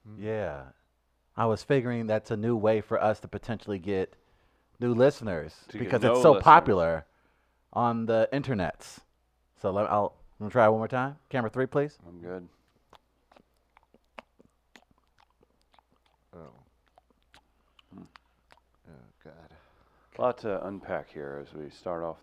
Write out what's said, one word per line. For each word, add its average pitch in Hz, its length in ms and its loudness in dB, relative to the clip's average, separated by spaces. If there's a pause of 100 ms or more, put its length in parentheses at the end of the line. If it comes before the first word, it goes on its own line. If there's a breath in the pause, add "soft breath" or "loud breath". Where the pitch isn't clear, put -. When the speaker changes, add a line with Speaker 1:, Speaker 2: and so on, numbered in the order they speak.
Speaker 1:
Mm. 107 140 -20
Speaker 2:
Yeah. 101 400 -6 (720)
I 110 100 0
was 110 180 0
figuring 120 420 0
that's 107 240 -2
a 117 60 -2
new 117 200 0
way 107 240 2
for - 220 -2
us 104 180 0
to - 80 -16
potentially 104 500 -8
get 92 360 -2 (640)
new 123 160 -2
listeners 110 600 0 (140)
Speaker 3:
To - 100 -14
get 127 60 -6
Speaker 2:
because 110 180 -2
Speaker 3:
no 117 100 4
Speaker 2:
it's 123 100 2
so 151 100 10
Speaker 3:
listeners. 123 120 0
Speaker 2:
popular 95 600 6 (680)
on 117 340 -2
the 113 260 2
internets. 127 680 -6 (600)
So 101 120 -2
let, 101 180 0
I'll, 104 240 0 (240)
let 107 80 -10
me 101 40 -10
try 120 160 6
it 107 40 8
one 110 80 2
more 110 100 -4
time. 135 280 -6 (140)
Camera 120 200 -4
three, 131 160 -4
please. 147 400 -4
Speaker 3:
I'm 87 140 -20
good. 90 260 -12 (4000)
Speaker 1:
Oh. - 20 -20 (1600)
Speaker 3:
Hmm. 95 80 -20 (840)
Speaker 1:
Oh, 82 40 -20 (320)
God. 76 80 -20 (840 soft breath)
Speaker 3:
A 120 60 -8
lot 123 160 0
to 98 300 -6
unpack 92 440 -10
here 71 320 -12
as - 80 -20
we 78 180 -14
start 85 340 -10
off 82 180 -10